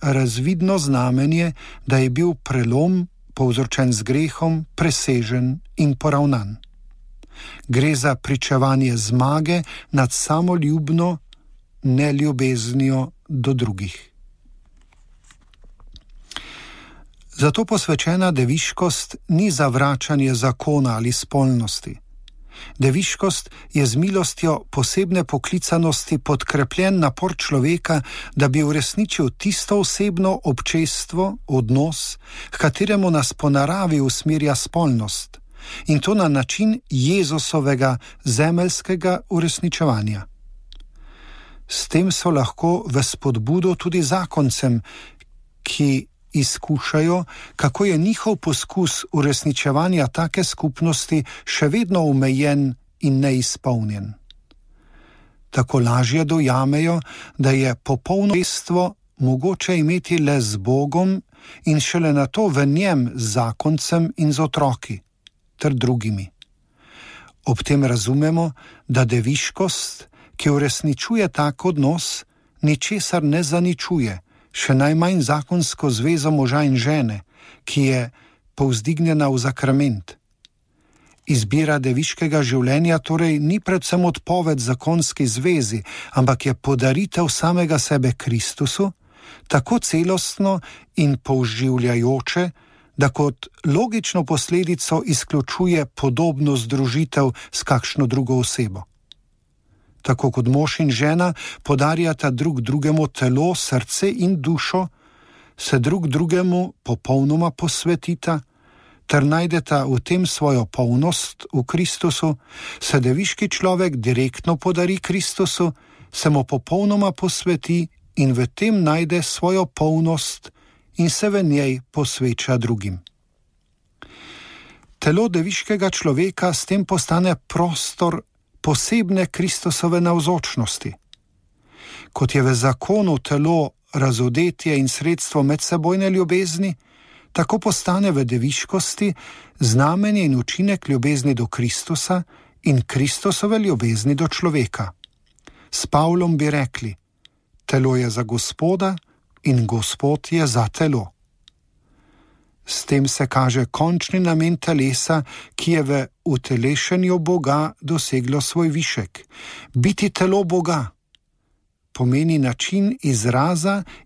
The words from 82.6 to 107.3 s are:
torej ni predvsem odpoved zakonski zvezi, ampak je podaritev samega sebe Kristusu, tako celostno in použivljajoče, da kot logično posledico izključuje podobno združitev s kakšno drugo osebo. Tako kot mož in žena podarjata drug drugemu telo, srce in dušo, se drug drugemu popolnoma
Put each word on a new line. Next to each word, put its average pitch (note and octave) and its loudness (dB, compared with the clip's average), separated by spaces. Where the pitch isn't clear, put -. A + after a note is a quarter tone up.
torej D#3+ 0
ni E3 0
predvsem F3+ 0
odpoved E3 0
zakonski C3 -2
zvezi, A#2 0
ampak B2+ 2
je C3 0
podaritev C#3 0
samega E3 0
sebe C3 0
Kristusu, C3+ -2
tako C#3+ 2
celostno F#3 0
in C#3+ 2
použivljajoče, B2+ 0
da C#3 4
kot C#3+ -2
logično F#3 0
posledico D#3+ 0
izključuje D#3+ 0
podobno C#3+ 0
združitev C3+ 0
s - -6
kakšno C3+ 0
drugo B2+ 0
osebo. G#2+ -4
Tako C3 0
kot A#2+ 0
mož C#3+ 2
in D3+ 2
žena D#3 2
podarjata D3+ 0
drug C3+ -2
drugemu D3 2
telo, C3+ 2
srce - -2
in F#3+ 0
dušo, E3+ 0
se - 0
drug D#3+ 0
drugemu F3+ 2
popolnoma C#3 0